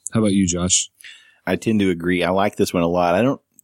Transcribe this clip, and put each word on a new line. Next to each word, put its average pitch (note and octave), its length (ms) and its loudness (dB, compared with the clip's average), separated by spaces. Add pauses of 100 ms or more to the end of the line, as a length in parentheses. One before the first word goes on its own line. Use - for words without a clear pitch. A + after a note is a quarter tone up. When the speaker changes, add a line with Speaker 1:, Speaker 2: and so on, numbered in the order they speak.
(140)
Speaker 1:
How A2+ 80 0
about G#2 100 2
you, G2 160 2
Josh? F2 420 -2 (560)
Speaker 2:
I F#2 120 -2
tend A2 240 0
to F#2+ 80 2
agree. F2 340 0
I E2+ 60 0
like G2 260 0
this - 180 0
one F2 100 0
a E2+ 40 2
lot. F2 280 2
I G2+ 60 2
don't C3 200 -2 (220)